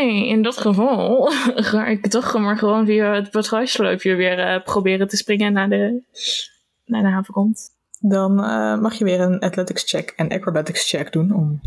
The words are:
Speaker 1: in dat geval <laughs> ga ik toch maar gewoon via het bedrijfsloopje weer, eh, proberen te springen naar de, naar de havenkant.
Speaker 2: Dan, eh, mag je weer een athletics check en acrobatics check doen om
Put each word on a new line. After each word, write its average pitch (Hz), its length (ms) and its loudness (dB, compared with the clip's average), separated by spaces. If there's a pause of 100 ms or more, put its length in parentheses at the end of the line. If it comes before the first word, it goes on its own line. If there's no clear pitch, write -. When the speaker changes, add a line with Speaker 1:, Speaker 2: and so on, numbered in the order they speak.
Speaker 1:
in 220 380 0
dat 240 140 -2
geval 214 680 2 (160)
<laughs> 226 300 0
ga 214 160 0
ik 208 200 0
toch 233 260 0
maar 214 240 0
gewoon 220 280 2
via 208 280 2
het 202 180 -2
bedrijfsloopje 214 840 0
weer, 180 240 0
eh, 185 240 -2
proberen 190 440 0
te 208 100 -6
springen 208 360 0
naar 196 160 2
de, 208 320 0 (840)
naar 226 160 -2
de 196 80 2
havenkant. 196 680 -2 (240)
Speaker 2:
Dan, 196 440 2
eh, 220 360 0
mag 220 140 0
je 220 100 -4
weer 180 160 2
een 180 200 2
athletics 185 500 -2
check - 260 -4
en 160 140 -2
acrobatics 165 600 -4
check 147 220 -4
doen 170 200 2
om 151 360 0